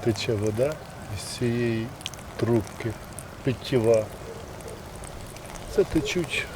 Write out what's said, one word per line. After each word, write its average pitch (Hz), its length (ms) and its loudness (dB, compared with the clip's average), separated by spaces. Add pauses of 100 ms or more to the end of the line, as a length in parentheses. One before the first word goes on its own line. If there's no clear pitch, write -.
тече 117 300 2
вода 107 400 2 (440)
із - 200 -6
цієї 117 500 2 (500)
трубки, 113 540 2 (520)
питтєва. 113 600 4 (1700)
Це 196 80 8
течуть - 640 2 (100)